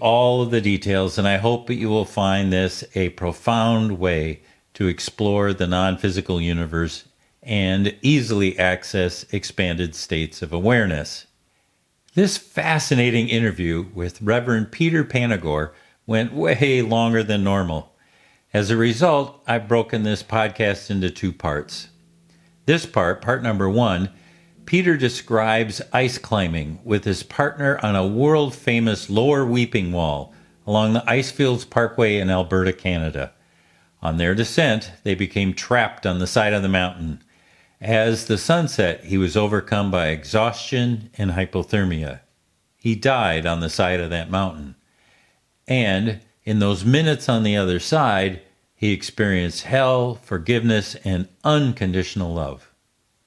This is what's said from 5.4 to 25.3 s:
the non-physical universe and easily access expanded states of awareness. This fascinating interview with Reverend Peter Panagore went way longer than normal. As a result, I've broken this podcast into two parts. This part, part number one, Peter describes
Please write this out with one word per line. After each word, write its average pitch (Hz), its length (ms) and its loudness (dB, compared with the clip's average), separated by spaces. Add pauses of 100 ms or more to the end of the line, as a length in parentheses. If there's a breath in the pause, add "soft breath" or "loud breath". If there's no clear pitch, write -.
the 92 160 -2
non-physical 92 720 -2
universe 82 640 -2 (400)
and 101 580 0
easily 113 560 2
access 92 720 -2
expanded 90 640 -4
states - 480 -6
of 76 100 -8
awareness. 90 760 0 (840)
This 190 240 2
fascinating 123 920 0
interview 90 680 0
with 87 260 -8
Reverend 113 520 0
Peter 165 320 0
Panagore 82 680 -2 (380 soft breath)
went 113 260 0
way 139 480 2
longer 113 400 2
than 104 220 0
normal. 92 500 -2 (580 soft breath)
As 104 160 2
a 113 80 2
result, 135 680 2
I've 113 220 -2
broken 113 340 2
this 107 220 -2
podcast 107 680 -2
into 95 180 0
two 87 240 -4
parts. - 540 -6 (800 soft breath)
This 165 180 2
part, 92 380 0
part 120 220 -2
number 98 260 0
one, 98 400 2 (560 soft breath)
Peter 175 300 2
describes 110 840 0 (120)